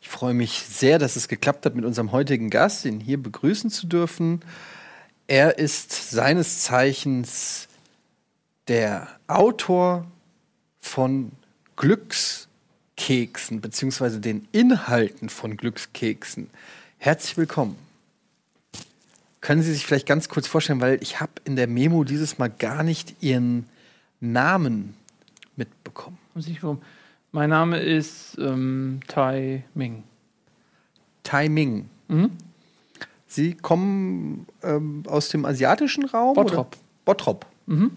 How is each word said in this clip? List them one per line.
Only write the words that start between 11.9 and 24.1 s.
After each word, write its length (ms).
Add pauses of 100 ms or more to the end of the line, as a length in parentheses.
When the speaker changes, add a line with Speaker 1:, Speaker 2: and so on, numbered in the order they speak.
Speaker 1:
beziehungsweise 580
den 340
Inhalten 760
von 260
Glückskeksen. 920 (480)
Herzlich 400
willkommen. 380 (1600)
Können 220
Sie 100
sich 140
vielleicht 220
ganz 220
kurz 180
vorstellen, 340
weil 220
ich 180
hab 240
in 100
der 120
Memo 380
dieses 340
Mal 100
gar 320
nicht 400
Ihren 480 (500)